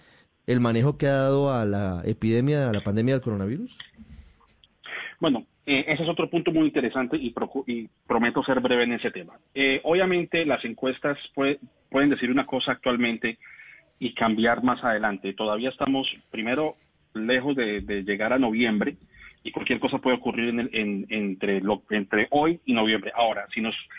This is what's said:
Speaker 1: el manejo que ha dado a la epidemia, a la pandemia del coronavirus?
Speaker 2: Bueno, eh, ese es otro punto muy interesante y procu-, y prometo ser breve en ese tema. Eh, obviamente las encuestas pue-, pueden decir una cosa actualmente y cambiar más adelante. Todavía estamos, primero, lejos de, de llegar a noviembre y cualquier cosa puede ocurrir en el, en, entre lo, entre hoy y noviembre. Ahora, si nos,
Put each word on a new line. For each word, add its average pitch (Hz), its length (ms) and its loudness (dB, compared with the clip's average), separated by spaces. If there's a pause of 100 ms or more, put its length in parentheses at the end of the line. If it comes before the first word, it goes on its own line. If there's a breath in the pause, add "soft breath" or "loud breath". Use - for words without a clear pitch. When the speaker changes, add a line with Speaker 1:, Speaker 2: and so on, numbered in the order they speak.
(480 soft breath)
Speaker 1:
el 123 120 2
manejo 120 380 2
que 147 80 0
ha 139 80 4
dado 139 400 2
a 117 100 0
la 101 420 -2
epidemia, 123 640 2
a 110 40 0
la 101 80 -2
pandemia 113 320 0
del 131 80 0
coronavirus? 117 560 -4 (1400 loud breath)
Speaker 2:
Bueno, 135 260 2 (200)
eh, 143 220 2
ese 156 140 -2
es 160 80 0
otro 165 200 0
punto 170 220 0
muy 160 140 4
interesante 135 520 0
y 131 140 -4
procu-, 107 360 -4
y 117 200 -6 (200)
prometo 120 360 0
ser 131 160 2
breve 123 260 2
en 120 80 0
ese 117 180 -4
tema. 87 260 -14 (160)
Eh, 139 300 2
obviamente 175 600 2
las 135 220 0
encuestas 131 540 -4 (160)
pue-, 139 240 0 (320)
pueden 143 180 4
decir 123 220 0
una 135 160 0
cosa 131 240 -2
actualmente 120 640 0 (640 loud breath)
y 120 160 -4
cambiar 113 480 2
más 123 200 2
adelante. 104 500 -2
Todavía 110 360 -2
estamos, 135 380 0 (240)
primero, 127 440 -2 (380)
lejos 127 420 0
de, 104 260 0
de 101 220 -4
llegar 101 300 0
a 131 60 4
noviembre 113 580 0 (460 loud breath)
y - 80 -10
cualquier - 280 -2
cosa 143 200 -2
puede 127 180 2
ocurrir 117 320 -2
en 117 100 -2
el, 120 140 -4
en, 101 360 -2
entre 101 520 -2
lo, 98 300 0
entre 107 400 0
hoy 156 340 2
y 127 80 0
noviembre. 110 400 0
Ahora, 107 400 0
si 117 80 -4
nos, 110 140 -4 (240 loud breath)